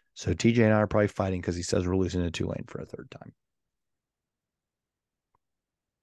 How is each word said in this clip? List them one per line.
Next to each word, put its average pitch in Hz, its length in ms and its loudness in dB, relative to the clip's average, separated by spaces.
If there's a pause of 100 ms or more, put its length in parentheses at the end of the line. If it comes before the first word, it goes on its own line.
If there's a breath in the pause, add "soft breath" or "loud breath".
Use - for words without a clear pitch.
(140)
So - 200 -4
T 113 180 4
J 117 120 6
and 107 100 6
I 107 40 4
are 107 80 2
probably 104 220 2
fighting 95 340 -2
'cause 87 140 -4
he 87 60 -6
says 90 240 -2
we're 90 100 0
losing 90 260 0
to 87 80 -2
Tulane - 380 -6
for - 120 -12
a - 60 -12
third - 240 -16
time. - 220 -20 (2750)